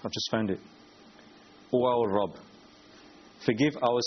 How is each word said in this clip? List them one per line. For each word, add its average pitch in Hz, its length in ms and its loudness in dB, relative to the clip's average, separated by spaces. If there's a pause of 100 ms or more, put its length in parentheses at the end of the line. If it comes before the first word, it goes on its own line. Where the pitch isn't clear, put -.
I've 104 80 -8
just - 200 -8
found 110 180 0
it. 95 100 -4 (1120)
"O 123 120 2
our 120 240 2
Rabb, 98 280 -2 (1080)
forgive 139 380 2
our 123 240 4